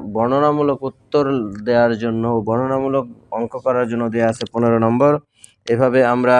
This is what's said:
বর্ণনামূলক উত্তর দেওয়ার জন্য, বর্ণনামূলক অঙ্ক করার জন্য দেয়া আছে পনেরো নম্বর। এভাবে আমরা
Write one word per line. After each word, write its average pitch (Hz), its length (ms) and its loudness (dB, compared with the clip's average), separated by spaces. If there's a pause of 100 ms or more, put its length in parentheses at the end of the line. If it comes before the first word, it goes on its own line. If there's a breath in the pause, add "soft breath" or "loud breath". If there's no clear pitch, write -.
(120)
বর্ণনামূলক 139 720 0
উত্তর 143 420 -2 (400)
দেওয়ার 120 340 2
জন্য, 113 260 -2 (200)
বর্ণনামূলক 131 600 -2 (260)
অঙ্ক 113 280 -6
করার 123 300 0
জন্য 117 220 -4
দেয়া 113 200 0
আছে 113 200 -6
পনেরো 117 280 2
নম্বর। 120 340 2 (540 soft breath)
এভাবে 123 380 2
আমরা 123 360 2